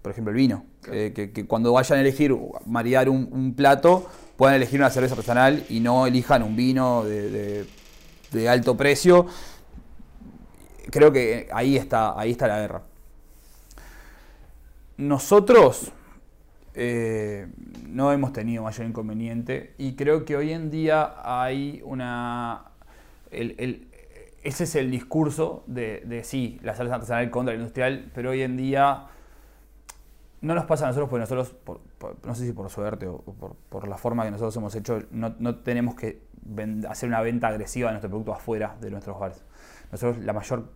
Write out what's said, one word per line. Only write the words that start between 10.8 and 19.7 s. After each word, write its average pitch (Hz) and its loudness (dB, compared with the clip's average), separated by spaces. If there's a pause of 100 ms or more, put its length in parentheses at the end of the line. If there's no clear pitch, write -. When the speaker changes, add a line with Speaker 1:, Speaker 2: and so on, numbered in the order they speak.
Speaker 1:
Creo 147 8
que 120 0
ahí 127 2
está, 110 0
ahí 110 0
está 127 0
la 107 2
guerra. 101 -6 (2250)
Nosotros, 165 6 (840)
eh, 110 -4 (400)
no 131 0
hemos 135 0
tenido 113 -4
mayor 110 -8
inconveniente 113 -8